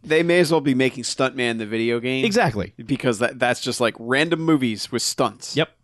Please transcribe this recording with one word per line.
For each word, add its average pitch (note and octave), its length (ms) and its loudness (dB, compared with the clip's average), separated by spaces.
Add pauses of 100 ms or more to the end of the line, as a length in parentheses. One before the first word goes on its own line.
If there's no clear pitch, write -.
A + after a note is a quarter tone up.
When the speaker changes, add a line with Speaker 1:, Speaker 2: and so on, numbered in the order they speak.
Speaker 1:
They D#3 220 2
may E3+ 160 4
as D#3+ 120 2
well D#3+ 100 4
be C#3 120 2
making B2+ 300 0
Stuntman B2 560 -2
the A2 80 -6
video A#2 320 0
game. C3 260 -2
Speaker 2:
Exactly. B2 520 0
Speaker 1:
Because A#2 420 -2
that, A#2+ 180 -2
that's B2 240 0
just, B2 180 -4
like, A2+ 200 2
random C#3+ 400 0
movies C3 520 0
with A#2+ 100 -2
stunts. - 540 -4
Speaker 2:
Yep. D#3 140 -2 (140)